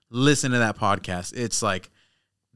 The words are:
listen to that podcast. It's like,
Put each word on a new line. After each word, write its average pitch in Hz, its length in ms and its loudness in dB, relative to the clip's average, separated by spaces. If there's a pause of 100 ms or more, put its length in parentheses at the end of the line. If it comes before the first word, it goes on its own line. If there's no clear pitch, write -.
listen 131 420 2
to 123 60 2
that 110 180 2
podcast. 98 600 -2
It's 120 240 -4
like, 95 300 -4 (640)